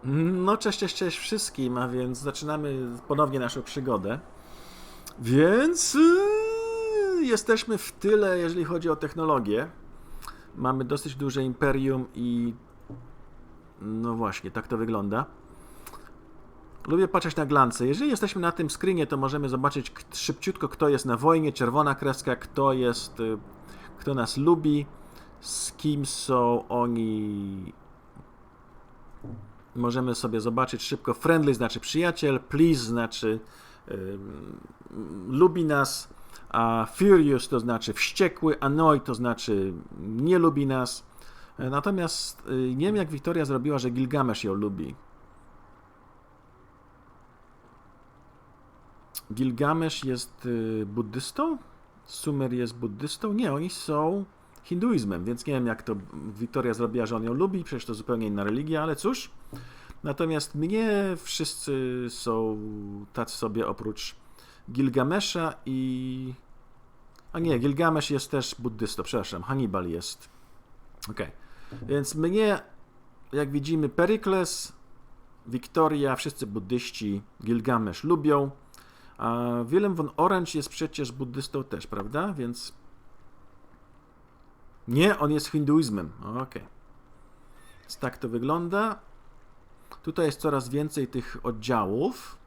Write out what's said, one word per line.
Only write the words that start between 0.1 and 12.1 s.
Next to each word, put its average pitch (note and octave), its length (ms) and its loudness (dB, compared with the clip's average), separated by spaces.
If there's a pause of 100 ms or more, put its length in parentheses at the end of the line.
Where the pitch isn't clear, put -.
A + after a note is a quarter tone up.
cześć, G#3 220 -2
cześć, F#3 160 -2
cześć F3+ 220 -2
wszystkim, C3 600 -2
a B2 100 0
więc B2+ 300 -2
zaczynamy C#3+ 600 -4 (300)
ponownie C#3 320 2
naszą A#2+ 240 -2
przygodę. A#2+ 560 -2 (1000)
Więc, F#3+ 760 6
y, D4 40 6 (1200)
jesteśmy A3+ 560 2
w - 140 -8
tyle, G3 480 4
jeżeli E3+ 260 0
chodzi E3+ 240 -2
o D3+ 60 4
technologię. D3+ 760 0 (840)
Mamy C3 300 0
dosyć C#3 300 -4
duże C3+ 280 -2
imperium C3+ 640 2 (100)